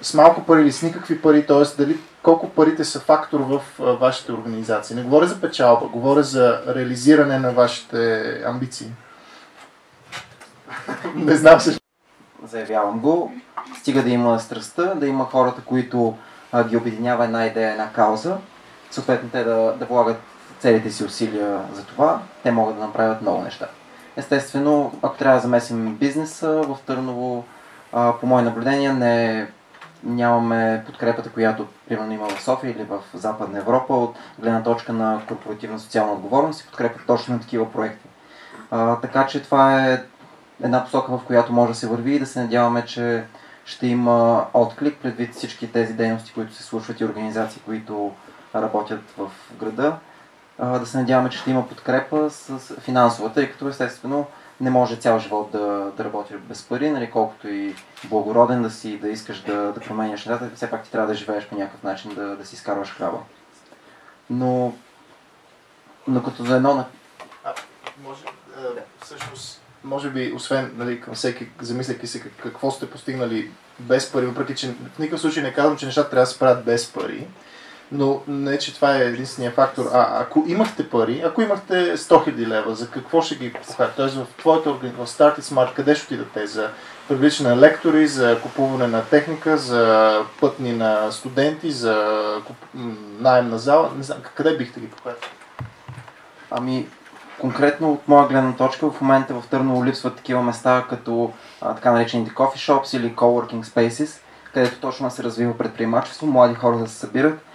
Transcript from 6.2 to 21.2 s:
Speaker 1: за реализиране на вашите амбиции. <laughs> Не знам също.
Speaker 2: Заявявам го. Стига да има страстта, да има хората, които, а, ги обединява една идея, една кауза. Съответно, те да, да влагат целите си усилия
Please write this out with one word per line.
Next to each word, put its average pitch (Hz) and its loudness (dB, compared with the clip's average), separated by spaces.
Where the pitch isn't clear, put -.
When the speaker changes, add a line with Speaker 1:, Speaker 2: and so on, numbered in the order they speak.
Speaker 1:
за 127 4
реализиране 131 4
на 127 0
вашите 117 2
амбиции. 120 -6
<laughs> 151 -8
Не 151 4
знам 160 10
също. 160 0
Speaker 2:
Заявявам 110 -2
го. 160 2
Стига 131 2
да 120 2
има 120 4
страстта, 113 -6
да 143 -2
има 131 0
хората, 127 2
които, 120 0
а, 120 4
ги 113 0
обединява 117 -2
една 113 -2
идея, 110 -2
една 107 -6
кауза. 113 0
Съответно, - -2
те 123 -2
да, 113 2
да 120 -6
влагат 117 2
целите 110 4
си 107 -6
усилия 104 -4